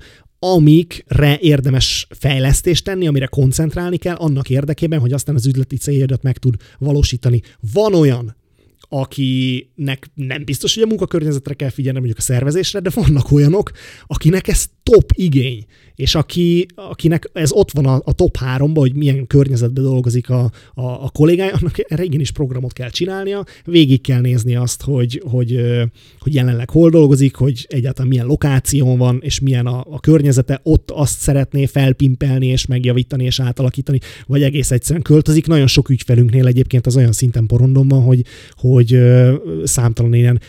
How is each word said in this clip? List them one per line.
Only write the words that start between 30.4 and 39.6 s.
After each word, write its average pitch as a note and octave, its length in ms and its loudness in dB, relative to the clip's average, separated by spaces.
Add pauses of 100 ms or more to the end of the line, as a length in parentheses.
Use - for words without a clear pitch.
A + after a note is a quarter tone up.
ott - 280 0
azt - 280 -2
szeretné C#3 460 0
felpimpelni, C3 840 0
és B2+ 180 -2
megjavítani, B2 580 -2
és B2 160 -4
átalakítani, B2+ 600 -2 (260)
vagy C#3+ 180 0
egész C3+ 280 -2
egyszerűen C#3 320 -2
költözik. D#3 440 4
Nagyon D3 200 4
sok - 220 2
ügyfelünknél B2 580 2
egyébként B2+ 400 2
az B2 80 0
olyan A#2+ 160 4
szinten A#2 340 0
porondon C3 420 2
van, C3+ 140 4
hogy, B2 240 4 (260)
hogy, B2+ 420 4
ö, B2 420 6 (280)